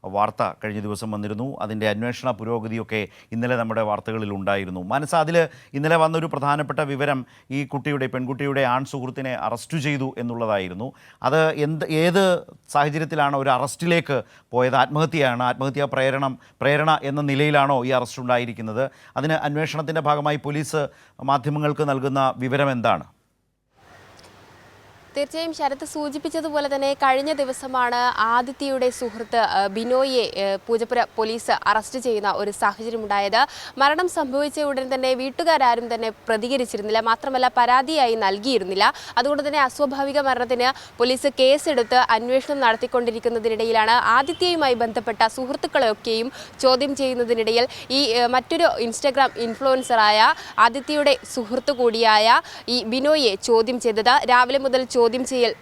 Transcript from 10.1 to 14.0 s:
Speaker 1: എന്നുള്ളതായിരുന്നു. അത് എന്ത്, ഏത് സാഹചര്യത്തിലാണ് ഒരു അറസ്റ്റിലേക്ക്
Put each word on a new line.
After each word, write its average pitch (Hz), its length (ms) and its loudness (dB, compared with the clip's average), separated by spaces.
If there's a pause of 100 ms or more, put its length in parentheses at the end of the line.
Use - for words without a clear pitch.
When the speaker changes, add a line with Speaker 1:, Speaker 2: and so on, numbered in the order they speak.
Speaker 1:
എന്നുള്ളതായിരുന്നു. 110 760 -4 (300)
അത് 156 180 2 (260)
എന്ത്, 151 200 -4
ഏത് 170 380 2 (440)
സാഹചര്യത്തിലാണ് 147 680 0
ഒരു 139 140 0
അറസ്റ്റിലേക്ക് 139 720 0 (280)